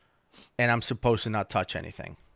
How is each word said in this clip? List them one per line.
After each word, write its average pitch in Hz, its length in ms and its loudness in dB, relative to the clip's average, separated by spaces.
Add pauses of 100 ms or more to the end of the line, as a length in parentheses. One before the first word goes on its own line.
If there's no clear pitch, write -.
(580)
and 120 120 4
I'm 117 100 4
supposed 117 440 0
to 113 60 -4
not 107 200 -2
touch - 260 -2
anything. - 400 -12 (200)